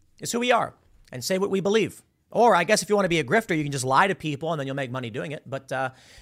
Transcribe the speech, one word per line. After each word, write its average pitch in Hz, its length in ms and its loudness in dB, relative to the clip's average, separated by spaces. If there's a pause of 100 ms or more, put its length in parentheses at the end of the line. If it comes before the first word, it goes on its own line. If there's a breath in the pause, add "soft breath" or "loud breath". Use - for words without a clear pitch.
(200)
It's 147 120 -8
who 233 80 -2
we 247 120 2
are 143 220 2 (380)
and 127 120 -10
say 190 140 0
what 190 140 -2
we 190 80 0
believe. 196 420 0 (340)
Or 220 200 6
I 170 80 4
guess 185 180 2
if - 80 -8
you 208 60 4
wanna 196 140 2
be 170 100 2
a 151 40 0
grifter, 185 320 0
you 156 60 0
can 143 100 -6
just 127 140 -4
lie 139 220 4
to 196 80 -2
people 160 360 -6
and 156 80 -4
then 135 60 -6
you'll 135 100 -6
make 139 140 -6
money 123 220 -8
doing 147 220 -8
it. - 120 -14
But, 131 260 -12
uh, 131 200 -4 (300 loud breath)